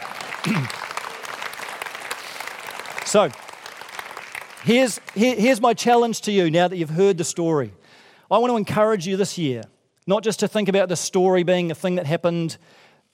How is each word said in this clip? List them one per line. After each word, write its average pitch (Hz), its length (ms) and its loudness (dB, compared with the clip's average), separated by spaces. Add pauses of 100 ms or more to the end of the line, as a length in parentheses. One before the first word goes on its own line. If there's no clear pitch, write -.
(3000)
So, 202 180 6 (1400)
here's, 240 340 4 (160)
here, 247 200 4
here's 226 240 4
my 240 140 4
challenge 233 480 2
to 214 100 -2
you 180 200 4
now 175 160 4
that 185 100 -6
you've 156 140 -4
heard 190 260 4
the 165 60 -2
story. 151 500 0 (560)
I 202 80 4
want 247 140 4
to 233 60 2
encourage 214 500 0
you 190 100 0
this 196 180 0
year, 127 280 -2 (420)
not 208 160 2
just 220 200 -2
to 208 60 2
think 202 220 0
about 190 200 4
the 175 60 -2
story 185 460 2
being 175 300 2
a 147 40 -6
thing 180 200 -2
that 180 100 -2
happened, 165 520 -2 (560)